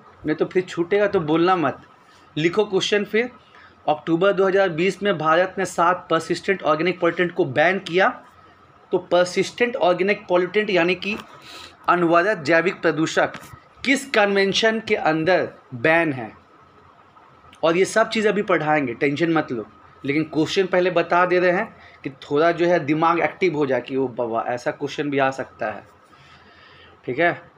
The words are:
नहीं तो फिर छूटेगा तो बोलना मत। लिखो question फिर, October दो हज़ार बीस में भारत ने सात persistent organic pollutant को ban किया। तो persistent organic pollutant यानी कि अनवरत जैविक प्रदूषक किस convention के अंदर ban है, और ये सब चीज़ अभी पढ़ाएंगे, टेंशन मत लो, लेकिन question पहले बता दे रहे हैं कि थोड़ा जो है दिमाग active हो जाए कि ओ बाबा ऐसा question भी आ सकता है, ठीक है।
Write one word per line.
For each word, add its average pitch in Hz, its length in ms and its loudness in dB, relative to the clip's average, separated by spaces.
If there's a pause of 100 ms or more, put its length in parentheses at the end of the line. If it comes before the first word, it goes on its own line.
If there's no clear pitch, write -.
(260)
नहीं 151 100 -2
तो 180 100 -2
फिर 185 180 -2
छूटेगा 190 440 -2
तो 202 140 0
बोलना 165 340 2
मत। 143 260 -2 (540)
लिखो 170 300 0
question 202 400 0
फिर, 233 240 -2 (580)
October 165 460 2
दो 190 140 2
हज़ार 190 220 2
बीस 175 340 -2
में 202 140 0
भारत 165 400 2
ने 190 80 -2
सात 180 460 0
persistent 165 500 -2
organic 165 380 0
pollutant 175 320 0
को 175 160 0
ban 160 320 2
किया। 185 280 0 (840)
तो - 220 -2
persistent 180 680 0
organic 185 500 0
pollutant 180 380 0
यानी 180 260 2
कि 196 200 -8 (720)
अनवरत 175 480 2
जैविक 165 440 0
प्रदूषक 160 520 0 (520)
किस 269 260 -2
convention 202 760 2
के 208 80 0
अंदर 160 520 0 (280)
ban 160 380 2
है, 117 180 -10 (1300)
और 170 140 2
ये 185 80 4
सब 220 240 0
चीज़ 214 180 0
अभी 202 160 0
पढ़ाएंगे, 151 500 0
टेंशन 151 400 0
मत 156 180 0
लो, 110 160 -8 (380)
लेकिन 143 180 -2
question 156 440 -2
पहले 180 240 0
बता 175 340 2
दे 180 140 2
रहे 180 120 2
हैं 208 240 -4 (280)
कि 147 60 -8 (120)
थोड़ा 156 300 2
जो 165 140 0
है 175 160 2
दिमाग 160 380 0
active 156 360 0
हो 147 100 0
जाए 127 160 -2
कि 135 140 -10
ओ 131 140 -2
बाबा 113 400 -4
ऐसा 123 240 -4
question 147 360 -6
भी 139 100 -2
आ 135 120 2
सकता 120 400 -8
है, 101 160 -14 (1160)
ठीक 127 140 -6
है। 139 220 2 (160)